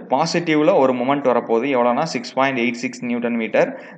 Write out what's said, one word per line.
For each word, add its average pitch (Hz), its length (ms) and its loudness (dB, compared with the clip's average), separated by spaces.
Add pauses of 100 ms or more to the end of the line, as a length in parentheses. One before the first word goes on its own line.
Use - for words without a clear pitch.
(120)
பாசிட்டிவ்ல 160 680 2
ஒரு 131 180 4
moment 135 320 0
வரப்போகுது. 117 440 0
எவ்வளோனா 123 280 2 (120)
சிக்ஸ் - 240 -8
point 131 240 2
eight 120 200 -2
six 123 180 -8 (100)
newton 117 320 -2
meter. 123 260 0 (280)